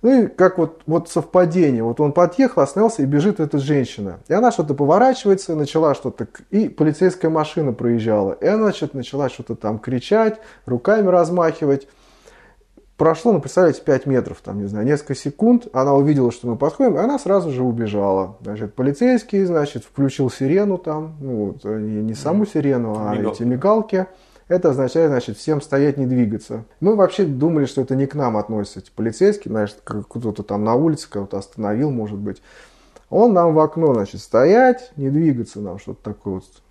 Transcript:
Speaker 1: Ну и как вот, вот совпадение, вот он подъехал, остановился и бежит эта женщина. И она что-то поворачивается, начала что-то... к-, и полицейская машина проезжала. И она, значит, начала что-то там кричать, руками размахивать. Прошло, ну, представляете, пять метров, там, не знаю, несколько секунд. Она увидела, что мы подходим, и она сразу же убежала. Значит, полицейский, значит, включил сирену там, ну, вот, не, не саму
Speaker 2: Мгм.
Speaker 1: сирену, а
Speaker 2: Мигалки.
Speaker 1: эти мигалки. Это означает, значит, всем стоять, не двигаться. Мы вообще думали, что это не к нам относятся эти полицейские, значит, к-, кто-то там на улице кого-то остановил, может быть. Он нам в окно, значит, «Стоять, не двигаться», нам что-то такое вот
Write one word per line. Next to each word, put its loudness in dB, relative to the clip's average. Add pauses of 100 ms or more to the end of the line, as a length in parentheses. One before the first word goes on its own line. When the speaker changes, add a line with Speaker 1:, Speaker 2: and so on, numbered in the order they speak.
Speaker 1:
Ну 4
и 0
как 2
вот, -4
вот -2
совпадение, 2
вот -4
он 2
подъехал, 2
остановился 0
и 2
бежит 0
эта -2
женщина. -4
И -2
она 4
что-то -2
поворачивается, 2
начала 0
что-то... -8
к-, -20 (100)
и 0
полицейская 0
машина -2
проезжала. 0
И -6
она, 2
значит, -4
начала -6
что-то -10
там -6
кричать, -2 (280)
руками 0
размахивать. 0 (1080)
Прошло, 2
ну, 2
представляете, 2
пять 0
метров, -2
там, -10
не -6
знаю, -4
несколько -2
секунд. 0
Она 2
увидела, 4
что -10
мы -2
подходим, 0
и -2
она 0
сразу 0
же -2
убежала. -2
Значит, -10
полицейский, 0
значит, -2
включил -2
сирену 0
там, -8
ну, -4
вот, -8
не, -6
не -4
саму 0
Speaker 2:
Мгм. -2
Speaker 1:
сирену, -2
а -4
Speaker 2:
Мигалки. -4
Speaker 1:
эти -4
мигалки. 0 (420)
Это 2
означает, 2
значит, -4
всем -2
стоять, 0
не -2
двигаться. -2 (140)
Мы 2
вообще 2
думали, 0
что -4
это -2
не 0
к -10
нам -2
относятся -6
эти -20
полицейские, 0
значит, -4
к-, -8
кто-то -8
там -4
на 2
улице 0
кого-то -8
остановил, -4
может -6
быть. -10 (640)
Он 4
нам 4
в 6
окно, 2
значит, -4
«Стоять, 4
не -4
двигаться», 0
нам -10
что-то -16
такое -8
вот -10 (280)